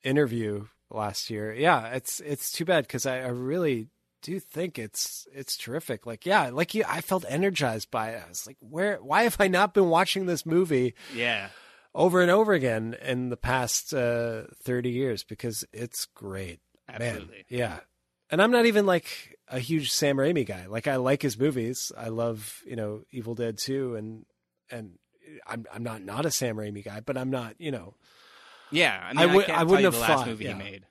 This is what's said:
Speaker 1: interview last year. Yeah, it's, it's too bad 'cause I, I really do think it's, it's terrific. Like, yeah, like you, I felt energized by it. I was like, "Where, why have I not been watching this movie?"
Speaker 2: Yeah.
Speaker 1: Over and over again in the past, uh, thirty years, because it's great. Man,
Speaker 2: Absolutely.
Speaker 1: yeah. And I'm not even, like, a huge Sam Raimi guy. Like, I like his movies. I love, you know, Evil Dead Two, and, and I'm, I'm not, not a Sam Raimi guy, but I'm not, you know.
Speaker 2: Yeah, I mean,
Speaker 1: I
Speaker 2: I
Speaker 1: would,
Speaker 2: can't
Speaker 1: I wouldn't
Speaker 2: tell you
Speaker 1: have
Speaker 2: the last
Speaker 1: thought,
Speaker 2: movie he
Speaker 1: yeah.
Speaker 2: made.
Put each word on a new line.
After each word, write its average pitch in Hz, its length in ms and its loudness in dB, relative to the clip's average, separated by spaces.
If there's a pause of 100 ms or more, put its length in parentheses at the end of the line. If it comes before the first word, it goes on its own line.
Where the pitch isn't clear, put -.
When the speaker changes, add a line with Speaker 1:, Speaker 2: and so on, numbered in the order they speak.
Speaker 1:
interview 117 640 0 (240)
last 107 400 -6
year. 107 220 -6
Yeah, 131 360 2
it's, 127 320 -8
it's 147 320 -8
too - 120 -4
bad 160 240 2
'cause 131 180 -4
I, 127 140 -2
I 127 80 -6
really 127 600 -2 (340)
do 180 180 -6
think 165 380 -8
it's, - 560 -8
it's 135 220 -8
terrific. 123 500 -6
Like, 113 180 -4
yeah, 175 260 2
like 139 240 -2
you, 214 140 2
I 165 120 -2
felt 185 280 -2
energized 147 640 0
by 113 200 -2
it. 117 140 -10
I 82 40 -20
was - 180 -12
like, 135 140 -20
"Where, 180 360 -2
why 139 280 2
have 233 160 2
I 202 80 6
not 185 260 4
been 190 160 8
watching 185 360 4
this 175 200 -2
movie?" 160 480 4 (200)
Speaker 2:
Yeah. 113 340 0 (460)
Speaker 1:
Over 180 280 6
and 175 80 6
over 214 240 6
again 117 480 0
in 127 260 -2
the 120 80 -4
past, - 560 -2
uh, 117 520 0 (180)
thirty 123 280 -2
years, 123 340 -2
because 110 500 -8
it's - 320 -8
great. 95 540 -12 (280)
Man, 123 140 -10
Speaker 2:
Absolutely. 104 480 -8
Speaker 1:
yeah. 113 300 -4 (500)
And 160 100 2
I'm 220 100 6
not 240 140 6
even, 214 220 6
like, - 500 -2 (100)
a 131 120 -6
huge 135 340 -2
Sam 139 240 2
Raimi 139 300 2
guy. 92 200 -10
Like, 107 220 -4
I 139 80 2
like 131 240 2
his 117 180 -2
movies. 127 560 -2
I 113 140 -10
love, 113 580 -4
you 127 100 -10
know, 107 340 -6
Evil 117 240 -8
Dead 113 240 -4
Two, 131 380 -2
and, 110 280 -10 (460)
and 110 220 -12 (540)
I'm, 113 240 -10
I'm 120 120 -10
not, 110 200 -8
not 104 220 -4
a 160 60 0
Sam 117 260 -2
Raimi 104 260 -8
guy, 104 180 -12
but 131 180 -4
I'm 131 120 -4
not, 120 280 -6
you 165 120 -8
know. 104 240 -10 (760)
Speaker 2:
Yeah, 143 280 2
I 90 140 -10
mean, 139 60 -2
Speaker 1:
I 160 120 8
Speaker 2:
I 180 40 4
Speaker 1:
would, 196 120 8
Speaker 2:
can't 165 120 0
Speaker 1:
I 170 60 4
wouldn't 160 100 2
Speaker 2:
tell 196 60 6
you 202 40 6
Speaker 1:
have 180 100 6
Speaker 2:
the 117 60 0
last 113 80 2 (120)
Speaker 1:
thought, 120 80 0
Speaker 2:
movie 107 160 -6
he - 60 -4
Speaker 1:
yeah. 98 60 -6
Speaker 2:
made. 98 340 -14